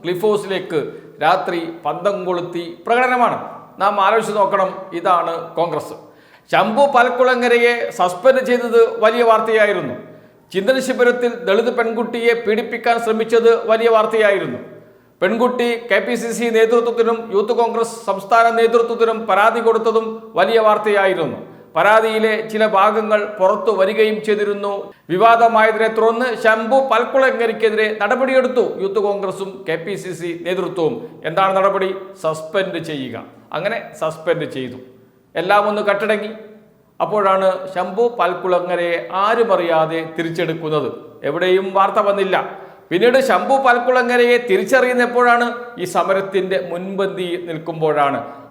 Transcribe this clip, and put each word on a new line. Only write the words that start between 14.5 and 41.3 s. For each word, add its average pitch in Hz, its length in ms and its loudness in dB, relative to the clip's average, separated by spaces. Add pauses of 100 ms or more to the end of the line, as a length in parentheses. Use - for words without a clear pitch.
പെൺകുട്ടി 240 480 0 (220)
കെ 196 160 4
പി 240 140 -2
സി 233 160 -6
സി 240 100 -2 (100)
നേതൃത്വത്തിനും 226 600 2 (180)
യൂത്ത് 214 260 2
കോൺഗ്രസ് 226 340 -2 (140)
സംസ്ഥാന 214 360 2 (140)
നേതൃത്വത്തിനും 226 580 2 (120)
പരാതി 220 380 4
കൊടുത്തതും 220 380 2 (340)
വലിയ 220 280 4
വാർത്തയായിരുന്നു. 196 720 0 (360)
പരാതിയിലെ 220 560 4 (200)
ചില 214 120 0 (140)
ഭാഗങ്ങൾ 214 420 2 (200)
പുറത്തു 214 400 2
വരികയും 214 460 2
ചെയ്തിരുന്നു. 202 460 -2 (400)
വിവാദമായതിനെ 220 840 4
തുടർന്ന് 226 280 2 (180)
ശംഭു 226 340 2 (120)
പാൽക്കുളങ്ങരയ്ക്കെതിരെ 226 960 0 (160)
നടപടിയെടുത്തു 254 640 2 (180)
യൂത്ത് 196 240 -2
കോൺഗ്രസും 196 460 -4 (160)
കെ 160 160 -2
പി 202 180 -6
സി 185 180 -10
സി 170 120 -8 (160)
നേതൃത്വവും. 175 480 -2 (340)
എന്താണ് 190 300 0
നടപടി? 190 300 0 (340)
സസ്പെൻഡ് 170 560 -4 (100)
ചെയ്യുക. 127 280 -8 (380)
അങ്ങനെ 202 220 -4 (240)
സസ്പെൻഡ് 156 540 -4
ചെയ്തു. 131 240 -10 (560)
എല്ലാം 190 340 2
ഒന്ന് 208 200 -2
കട്ടടങ്ങി. 208 420 -2 (720)
അപ്പോഴാണ് 190 440 2 (280)
ശംഭു 190 280 -2 (140)
പാൽക്കുളങ്ങരയെ 175 800 0 (240)
ആരും 226 340 2
അറിയാതെ 165 460 0 (160)
തിരിച്ചെടുക്കുന്നത്. 160 720 -4 (400)
എവിടെയും 185 360 0 (120)